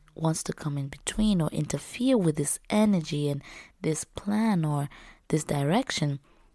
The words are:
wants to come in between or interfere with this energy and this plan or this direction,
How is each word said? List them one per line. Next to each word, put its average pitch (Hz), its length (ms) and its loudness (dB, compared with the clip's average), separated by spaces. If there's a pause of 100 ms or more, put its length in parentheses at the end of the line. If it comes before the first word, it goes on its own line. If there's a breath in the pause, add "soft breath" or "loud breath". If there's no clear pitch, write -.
(140)
wants 160 300 0
to - 100 -6
come 143 240 -6
in 139 120 -6
between 208 520 0
or 151 100 0
interfere 240 680 0
with 165 180 2
this 147 240 -2 (100)
energy 170 600 2
and 143 120 -4 (400 loud breath)
this 160 220 -2
plan 208 640 0
or 147 240 0 (400 loud breath)
this 156 160 2
direction, 147 720 0 (360 soft breath)